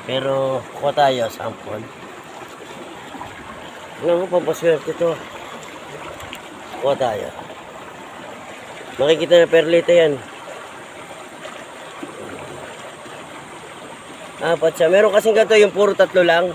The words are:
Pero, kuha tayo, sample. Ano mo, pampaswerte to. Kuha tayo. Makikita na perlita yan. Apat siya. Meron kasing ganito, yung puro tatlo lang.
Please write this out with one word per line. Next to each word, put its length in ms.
Pero, 560
kuha 160
tayo, 400
sample. 480
Ano 160
mo, 80
pampaswerte 720
to. 160
Kuha 160
tayo. 320
Makikita 400
na 80
perlita 480
yan. 240
Apat 320
siya. 160
Meron 240
kasing 160
ganito, 240
yung 160
puro 240
tatlo 240
lang. 360